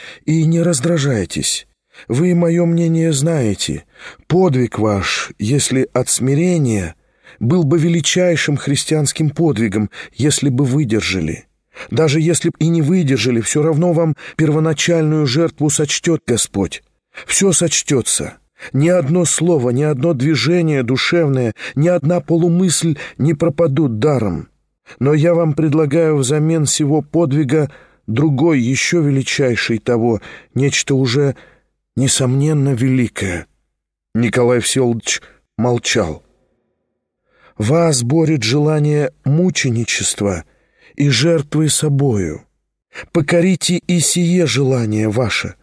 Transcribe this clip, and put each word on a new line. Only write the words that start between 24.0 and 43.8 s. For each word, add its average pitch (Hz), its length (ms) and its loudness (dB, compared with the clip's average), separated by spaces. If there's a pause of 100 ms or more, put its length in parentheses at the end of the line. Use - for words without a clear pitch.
Но 143 160 2
я 160 200 4
вам 165 200 2
предлагаю 156 640 2
взамен 151 500 0
сего 147 360 0
подвига 147 680 0 (360)
другой, 139 540 2
ещё 131 400 0
величайший 131 800 0
того, 117 420 0 (340)
нечто 139 400 -2
уже, 135 420 0 (600)
несомненно, 139 720 0
великое. 113 760 -2 (680)
Николай 120 460 2
Всеволодович 120 640 -2 (340)
молчал. 113 640 -2 (1300)
Вас 147 460 0
борет 151 400 0
желание 147 680 0 (120)
мученичества 117 1200 -2 (520)
и 143 120 2
жертвы 151 600 0
собою. 135 760 0 (680)
Покорите 175 640 2
и 175 240 -2